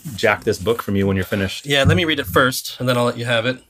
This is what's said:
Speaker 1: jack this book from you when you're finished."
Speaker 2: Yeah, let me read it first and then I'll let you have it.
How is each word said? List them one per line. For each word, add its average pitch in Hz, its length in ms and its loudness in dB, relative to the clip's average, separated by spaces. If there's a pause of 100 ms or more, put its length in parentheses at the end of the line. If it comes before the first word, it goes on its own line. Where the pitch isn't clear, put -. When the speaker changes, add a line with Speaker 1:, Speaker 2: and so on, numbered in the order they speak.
(160)
Speaker 1:
jack 104 280 2
this 104 140 0
book 107 220 -2
from 101 160 -2
you 98 100 2
when 98 100 2
you're 92 100 0
finished." 98 400 -4
Speaker 2:
Yeah, 143 180 2
let 151 140 4
me 180 80 2
read 151 140 0
it 131 60 -4
first - 520 0
and 127 100 -4
then 123 80 4
I'll 120 80 2
let 120 140 -2
you 120 80 -6
have 117 180 0
it. 127 260 -4